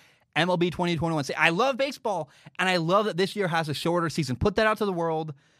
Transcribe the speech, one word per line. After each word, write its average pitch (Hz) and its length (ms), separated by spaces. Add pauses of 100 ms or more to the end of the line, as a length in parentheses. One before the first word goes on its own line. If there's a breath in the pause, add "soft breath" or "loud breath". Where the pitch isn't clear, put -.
(360 soft breath)
M 165 140
L 185 80
B 175 140
twenty 175 240
twenty-one. 156 280
Say, - 120
'I 156 140
love 233 280
baseball, 214 520 (280 loud breath)
and 180 100
I 185 100
love 180 280
that 180 120
this 185 180
year 196 120
has 165 220
a 147 60
shorter 170 340
season.'" 131 280
Put 196 180
that 220 100
out 214 140
to 220 60
the 196 80
world. 160 400 (260 soft breath)